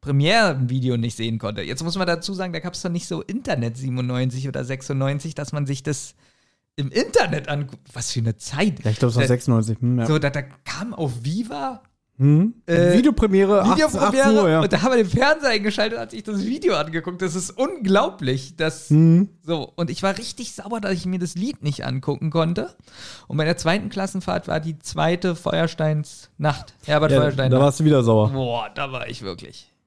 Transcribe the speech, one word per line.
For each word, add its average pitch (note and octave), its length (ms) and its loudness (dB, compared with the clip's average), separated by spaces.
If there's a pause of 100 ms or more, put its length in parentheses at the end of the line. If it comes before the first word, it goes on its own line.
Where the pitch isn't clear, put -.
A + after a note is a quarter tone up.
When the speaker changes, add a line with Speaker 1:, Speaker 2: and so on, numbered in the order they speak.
Speaker 1:
Premierenvideo C#3 960 2
nicht A#2 200 -4
sehen A2+ 220 -4
konnte. G2+ 220 -6
Jetzt A2 220 -8
muss E3+ 140 -4
man F#3 100 -2
dazu E3+ 260 -4
sagen, F#3 200 -8
da D#3+ 60 -6
gab's F3 220 -10
doch F#3 80 -6
nicht E3+ 180 -4
so D#3+ 140 -6
Internet C#3+ 560 -4
siebenundneunzig B2+ 720 -4
oder C3+ 160 -6
sechsundneunzig, C3+ 720 -4
dass D3+ 160 -8
man D3 140 -4
sich C3+ 180 -6
das - 320 -6 (640)
im C#3 120 -4
Internet F3 600 0
anguckt. C#3+ 320 -6 (120)
Was - 180 -8
für B2+ 100 -4
eine A2+ 160 -2
Zeit. E3 460 -2
Speaker 2:
Ja, A2 80 2
ich G#2+ 80 -2
glaub, B2 120 4
es A2+ 60 -2
war C#3 60 4
Speaker 1:
Da C3 40 2
Speaker 2:
sechsundneunzig, A2+ 540 2
hm, B2 180 2
ja. A#2 60 0
Speaker 1:
So, D3+ 120 2
da, C#3 120 0
da - 120 -4
kam - 520 -10
auf A#2+ 300 -6
Viva, A#3+ 600 -6 (340)
Speaker 2:
Hm? D3+ 360 4 (120)
Speaker 1:
äh, F3 320 6
Speaker 2:
Videopremiere, G3+ 640 4
achtzehn, G#3 140 4 (120)
Speaker 1:
Videopremiere G#3 400 2
Speaker 2:
acht A3 60 6 (100)
Uhr, F3+ 60 4
ja. D#3+ 120 4
Speaker 1:
und G#3 120 0
da F#3 80 0
haben B3 100 2
wir A#3+ 120 4
den F#3 60 0
Fernseher C#4+ 420 2
eingeschaltet G#3+ 460 -2
und A#3 40 -8
hat A3 100 -12
sich A3 120 -14
das G3+ 220 -4
Video C#4 300 0
angeguckt. D#3+ 460 -4
Das F3 120 -4
ist F3+ 180 -6
unglaublich, G3+ 1080 0
dass D#3+ 320 -4
Speaker 2:
Hm. E3 400 6 (120)
Speaker 1:
so. D#3 360 -6
Und E3+ 120 -4
ich F3+ 140 -8
war G3 140 -2
richtig A#3 360 -12
sauer, G#3+ 280 -8
dass G3+ 100 -4
ich F3 140 -4
mir F#3 140 -4
das F3 160 -6
Lied G#3+ 280 -6
nicht D3 220 -4
angucken C3 440 -4
konnte. E3+ 460 -2 (520)
Und C#3 100 -4
bei D#3 80 0
der E3+ 100 0
zweiten G3+ 320 0
Klassenfahrt F#3+ 600 -6
war E3 100 0
die D#3+ 200 -6
zweite F3 560 -2
Feuersteins D#3 1000 -4
Nacht. D3 360 -4 (120)
Herbert D3+ 260 4
Speaker 2:
Ja, C#3 100 6
Speaker 1:
Feuerstein C3+ 300 2
Speaker 2:
da C3 60 6
Speaker 1:
Nacht. C#3 100 8
Speaker 2:
warst C#3 120 0
du D#3 60 2
wieder C#3+ 180 6
sauer. A2 280 6
Speaker 1:
Boah, A#2 420 -2
da C#3 180 -6
war B2 160 -8
ich A#2 140 -12
wirklich. - 500 -14 (160)